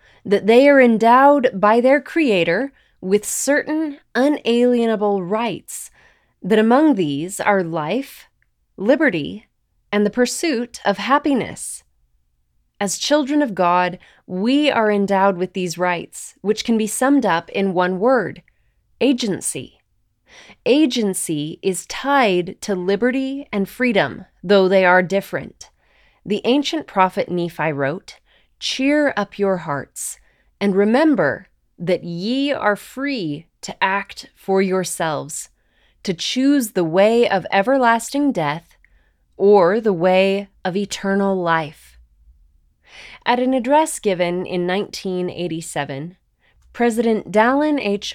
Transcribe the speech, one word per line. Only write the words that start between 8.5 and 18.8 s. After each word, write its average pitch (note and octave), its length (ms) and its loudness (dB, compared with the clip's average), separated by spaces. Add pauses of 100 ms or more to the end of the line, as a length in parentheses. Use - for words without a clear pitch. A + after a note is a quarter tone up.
liberty, G3 720 -2 (460)
and G#3 120 2
the G#3 40 2
pursuit B3 720 -2
of G3 140 0
happiness. B3 840 -2 (960)
As G3+ 200 -4
children D4 440 0
of A#3 140 -2
God, F3+ 420 0 (300)
we B3 420 0
are A3 220 2
endowed G3 460 2
with F3+ 160 -4
these F3+ 240 -6
rights, F3 640 -6
which G#3 240 -2
can A3+ 120 2
be A3 100 -2
summed C4+ 380 0
up E3+ 260 -2
in G3 220 -2
one F3+ 260 0
word, A#3 440 -2 (560)